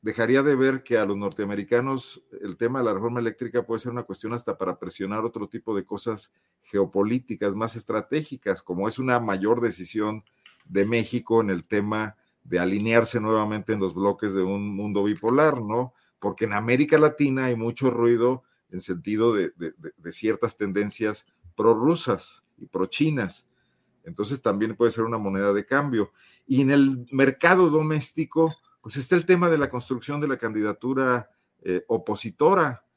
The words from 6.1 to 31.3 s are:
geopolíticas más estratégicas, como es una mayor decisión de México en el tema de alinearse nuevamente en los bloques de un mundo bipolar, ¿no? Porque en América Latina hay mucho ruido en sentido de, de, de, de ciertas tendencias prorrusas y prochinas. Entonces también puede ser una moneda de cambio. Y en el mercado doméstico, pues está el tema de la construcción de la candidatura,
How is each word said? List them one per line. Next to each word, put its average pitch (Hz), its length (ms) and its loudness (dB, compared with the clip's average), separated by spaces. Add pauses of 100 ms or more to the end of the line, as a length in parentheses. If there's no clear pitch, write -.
geopolíticas 101 920 0
más 110 200 -4
estratégicas, 110 880 -4
como 92 260 -4
es 110 120 -4
una 127 200 2
mayor 107 440 0
decisión 107 600 -4 (440)
de 98 180 0
México 113 560 0
en 107 80 0
el 90 160 -2
tema 107 520 -4 (260)
de 87 160 -2
alinearse 110 600 2
nuevamente 107 540 0
en 104 80 -2
los 92 140 -2
bloques 98 400 0
de 95 80 2
un 101 340 -4
mundo 101 280 -2
bipolar, 120 580 2
¿no? 117 320 -4 (240)
Porque 101 260 -4
en 107 80 -4
América 127 460 4
Latina 143 480 2
hay 123 100 0
mucho 117 340 -2
ruido 120 520 2 (280)
en 92 120 -10
sentido 107 500 0
de, 95 240 -2
de, 82 220 -8
de, 80 180 -16
de 82 160 -12
ciertas 110 460 -2
tendencias 104 680 -4 (300)
prorrusas 117 880 2 (140)
y - 80 -18
prochinas. 107 840 -2 (560)
Entonces 104 380 -6
también 107 340 0
puede 117 140 4
ser 113 140 -2
una 113 140 -4
moneda 101 360 0
de 101 100 0
cambio. 131 480 0 (340)
Y 131 140 2
en 135 100 4
el 135 400 4
mercado 156 600 4
doméstico, 156 840 0 (260)
pues - 160 -12
está 139 200 0
el 170 80 2
tema 175 240 4
de 160 80 4
la 139 140 0
construcción 131 500 -6
de 147 80 -2
la 131 80 0
candidatura, 120 960 -2 (320)